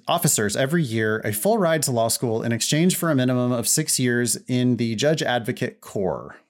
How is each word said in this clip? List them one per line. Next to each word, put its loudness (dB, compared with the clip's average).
officers 0
every 0
year 0
a -2
full 0
ride 2
to -2
law 2
school -2
in -2
exchange 2
for -2
a 2
minimum 2
of -2
six 0
years 2
in 2
the -2
Judge 0
Advocate -4
Corps, -4